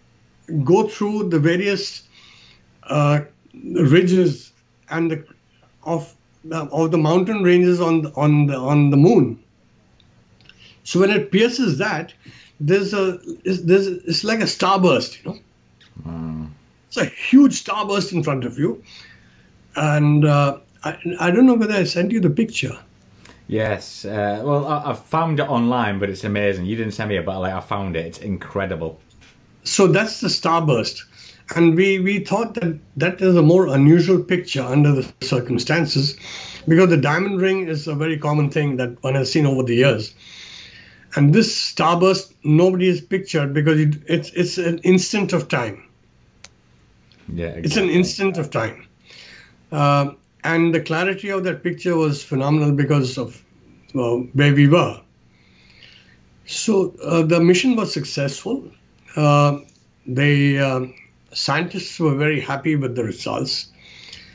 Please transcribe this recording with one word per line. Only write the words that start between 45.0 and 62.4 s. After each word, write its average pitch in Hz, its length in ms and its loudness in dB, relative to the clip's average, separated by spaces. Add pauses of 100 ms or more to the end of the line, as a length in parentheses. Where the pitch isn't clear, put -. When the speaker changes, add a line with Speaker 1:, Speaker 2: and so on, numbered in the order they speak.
Speaker 1:
of 160 160 -2
time. 113 340 -6 (1500)
Speaker 2:
Yeah, 85 140 -6
Speaker 1:
It's 85 300 -6
an 202 80 0
Speaker 2:
exactly. 165 100 0
Speaker 1:
instant 185 440 0
of 151 120 -8
time, 110 360 -6 (880)
uh, 143 380 0 (340)
and 165 280 2
the 160 80 0
clarity 185 500 -4
of 190 120 -4
that 170 220 -6
picture 175 320 -4
was 151 260 -2
phenomenal 147 480 0
because 139 480 0
of, - 240 -12 (540)
uh, 120 220 -2 (160)
where 135 200 4
we 143 140 6
were. 143 320 2 (1400)
So, - 580 -2
uh, 165 200 0
the 165 180 2
mission 185 340 4
was 208 180 -4
successful. 156 800 -8 (460)
Uh, 147 420 2 (480)
the, 139 540 2
uh, 131 260 -2 (460)
scientists 175 640 -6
were 151 160 0
very 151 240 -2
happy 147 380 -4